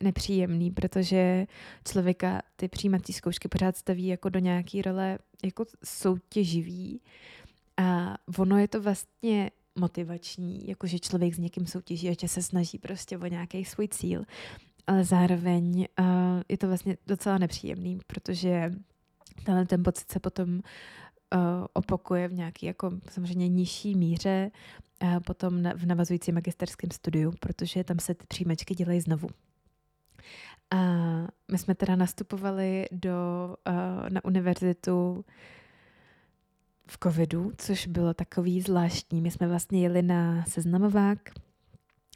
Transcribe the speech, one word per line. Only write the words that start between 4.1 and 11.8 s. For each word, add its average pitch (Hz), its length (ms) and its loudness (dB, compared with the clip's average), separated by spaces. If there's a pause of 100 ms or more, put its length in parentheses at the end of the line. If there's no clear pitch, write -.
do 185 100 0
nějaký 180 440 0
role 190 360 -2 (260)
jako 190 200 -4 (200)
soutěživý. 180 1160 -2 (760)
A 180 400 2 (220)
ono 190 200 6
je 202 100 6
to 220 140 -4
vlastně 208 680 0 (280)
motivační, 175 880 -6
jakože 180 300 -4
člověk 175 360 2
s 170 40 -4
někým 175 280 -2
soutěží 175 420 -6